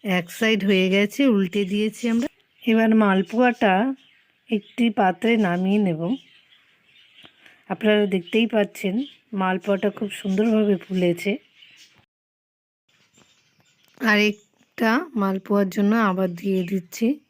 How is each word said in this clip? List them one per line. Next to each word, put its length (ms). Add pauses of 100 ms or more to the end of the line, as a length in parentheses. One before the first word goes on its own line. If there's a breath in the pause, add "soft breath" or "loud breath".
এক 280
সাইড 340
হয়ে 260
গেছে, 360
উল্টে 380
দিয়েছি 440
আমরা। 200 (380)
এবার 280
মালপোয়াটা 1000 (560)
একটি 400
পাত্রে 460
নামিয়ে 420
নেব। 380 (1500 loud breath)
আপনারা 380
দেখতেই 400
পাচ্ছেন 580 (280)
মালপোয়াটা 580
খুব 200
সুন্দরভাবে 680
ফুলেছে। 600 (2750)
আরেকটা 1120
মালপোয়ার 560
জন্য 260
আবার 320
দিয়ে 340
দিচ্ছি 680